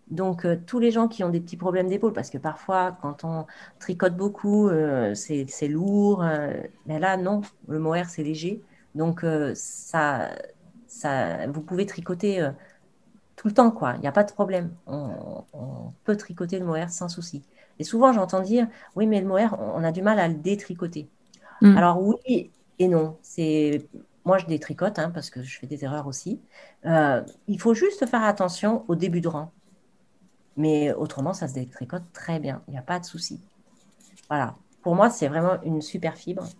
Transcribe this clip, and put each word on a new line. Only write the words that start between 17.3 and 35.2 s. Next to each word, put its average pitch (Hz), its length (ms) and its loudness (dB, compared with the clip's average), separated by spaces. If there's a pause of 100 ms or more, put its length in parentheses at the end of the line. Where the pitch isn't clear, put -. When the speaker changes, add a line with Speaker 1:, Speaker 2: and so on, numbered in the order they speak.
Speaker 1:
Et 156 60 -6
souvent, 240 280 6
j'entends 190 300 2
dire, « 233 260 2 (280)
Oui, 208 100 2
mais 214 160 4
le 190 60 -2
mohair, 202 320 2
on, 110 200 -4
on 160 40 -2
a 165 80 0
du 180 100 -4
mal 214 180 2
à 170 80 4
le 165 60 2
détricoter. » 170 720 -6 (540)
Speaker 2:
Hmm. 202 160 12
Speaker 1:
Alors 175 240 6
oui 220 480 0 (300)
et 185 80 6
non. 160 340 4
C'est, 151 640 0 (400)
moi, 190 140 6
je 170 80 -8
détricote, 165 500 -4
hein, 170 160 -2
parce 165 160 -10
que 127 140 -12
je 131 160 -14
fais 123 80 -14
des 143 160 -10
erreurs 143 240 -6
aussi. 165 320 -8 (460)
Euh, 147 360 4 (260)
il 190 140 -2
faut 226 140 6
juste 370 320 2
faire 226 160 0
attention 208 640 0
au 170 80 2
début 170 260 0
de 165 60 -2
rang. 156 240 -6 (1040)
Mais 147 360 4
autrement, 156 400 -4
ça 170 140 -6
se 131 60 -8
détricote 127 580 -8
très 165 280 -6
bien. 139 280 -8
Il - 40 -14
n'y 139 60 -8
a 127 40 -10
pas 175 180 -4
de 175 60 -12
souci. - 340 -10 (920)
Voilà. 139 260 -2 (260)
Pour 175 140 0
moi, 208 140 8
c'est 156 200 0